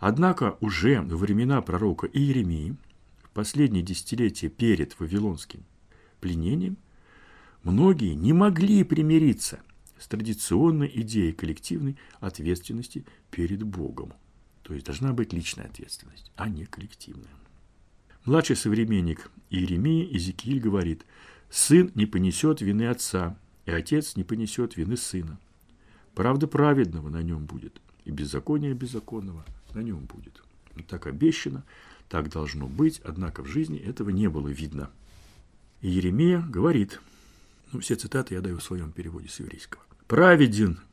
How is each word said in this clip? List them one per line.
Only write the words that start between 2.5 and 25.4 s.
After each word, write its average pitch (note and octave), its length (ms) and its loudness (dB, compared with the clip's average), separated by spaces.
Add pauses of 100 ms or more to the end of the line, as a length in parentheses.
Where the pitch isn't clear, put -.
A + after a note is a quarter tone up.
в - 60 -20
последние G#2+ 540 2
десятилетия F#2+ 680 -2
перед F#2+ 500 0
вавилонским F#2 640 -4 (560)
пленением, G#2 560 -2 (880)
многие A#2 500 4
не F2 200 4
могли G3 500 6
примириться D#3 800 2 (360)
с - 100 -20
традиционной A2+ 840 0
идеей A2 380 0
коллективной C#3 680 -6 (220)
ответственности F#2+ 840 -6 (260)
перед G2 320 -4
Богом. F#2 480 -8 (520)
То - 100 -14
есть C#2 120 -10
должна B2+ 280 -4
быть A#2 180 -2
личная - 340 -8
ответственность, - 680 -18
а G#2+ 140 -6
не D#2 160 -8
коллективная. - 680 -18 (960)
Младший D3+ 320 2
современник G#2 720 0 (180)
Иеремии F#2 560 2
Иезекииль A2 540 -4
говорит: G2 460 0 (440)
«Сын F3+ 460 6
не G#2+ 100 2
понесёт G2+ 560 2
вины G#2 260 0
отца, F#2 520 -4 (260)
и - 60 -6
отец D3 440 -2
не F#2+ 80 -2
понесёт A2+ 540 -4
вины F2+ 180 -2
сына. E2 440 -6 (760)